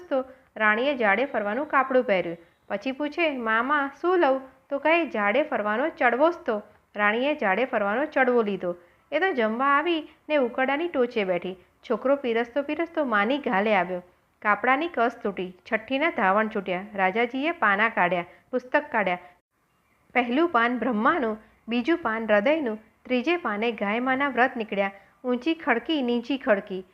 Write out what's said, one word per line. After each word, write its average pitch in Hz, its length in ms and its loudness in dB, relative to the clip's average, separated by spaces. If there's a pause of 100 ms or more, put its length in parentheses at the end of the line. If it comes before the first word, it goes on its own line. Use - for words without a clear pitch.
(100)
તો." 262 140 0 (320)
રાણીએ 220 380 2
જાડે 220 300 2
ફરવાનું 240 420 -4
કાપડું 262 380 2
પહેર્યું. 180 320 0 (320)
પછી 262 240 -6
પૂછે, 294 440 -2
"મા, 226 260 0
મા, 277 280 0 (100)
શું 349 180 2
લઉં?" 269 220 4 (300)
તો 277 80 -4
કહે, 311 280 2
"જાડે 214 360 0
ફરવાનો 233 460 -2
ચડવો 269 420 2
જ 339 40 -4 (120)
તો." 208 160 -2 (340)
રાણીએ 226 380 2
જાડે 220 300 0
ફરવાનો 226 400 0
ચડવો 247 380 2
લીધો. 185 340 -4 (360)
એ 294 60 0
તો 370 140 0
જમવા 233 340 0
આવી 302 420 0 (200)
ને 302 80 0
ઉકરડાની 277 520 0
ટોચે 240 360 0
બેઠી. 185 320 -4 (340)
છોકરો 254 260 0
પીરસતો 240 460 -2
પીરસતો 302 420 -4
માની 226 340 0
ગાલે 220 360 0
આવ્યો. 180 280 0 (400)
કાપડાની 254 520 2
કસ 240 280 0
તૂટી, 185 320 -6 (180)
છઠ્ઠીના 269 380 -2
ધાવણ 214 380 2
છૂટ્યા. 190 360 -4 (100)
રાજાજીએ 233 560 0
પાના 220 380 2
કાઢ્યા, 175 360 0 (260)
પુસ્તક 254 420 -2
કાઢ્યા. 185 260 0 (960)
પહેલું 254 340 2
પાન 240 300 2
બ્રહ્માનું, 233 600 0 (300)
બીજું 247 300 0
પાન 226 260 -4
હૃદયનું, 214 540 2 (260)
ત્રીજે 247 320 0
પાને 226 360 -2
ગાય 220 280 -2
માના 262 280 0
વ્રત 247 280 2
નીકળ્યા. 202 340 -2 (340)
ઊંચી 247 300 -2
ખડકી, 285 480 -2
નીચી 240 360 -2
ખડકી. 196 560 -2